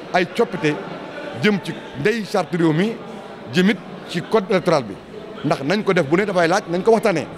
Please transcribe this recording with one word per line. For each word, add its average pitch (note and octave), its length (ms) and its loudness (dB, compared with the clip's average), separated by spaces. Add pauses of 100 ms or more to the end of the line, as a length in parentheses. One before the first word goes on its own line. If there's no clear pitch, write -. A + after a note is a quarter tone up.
(140)
ay F#3 120 4 (100)
coppite D3+ 380 0 (680)
jëm G3+ 200 4
ci D3+ 100 -8 (280)
ndey G#3+ 240 0
charte F3+ 320 -2
réew E3 160 4
mi, G3 200 2 (600)
jëmit F#3 240 4 (320)
ci F3 220 -6
code A3 200 2
électoral E3 340 2
bi. F#2+ 100 -10 (500)
Ndax D3 200 0
nañ F#3+ 200 0
ko F#3+ 80 2
def F3 140 4
bu D#3 100 4
ne G3+ 80 4
dafay F3+ 240 2
laaj D#3+ 220 2
nañ F3 120 0
ko A3+ 100 6
waxtaanee, G3 340 2 (120)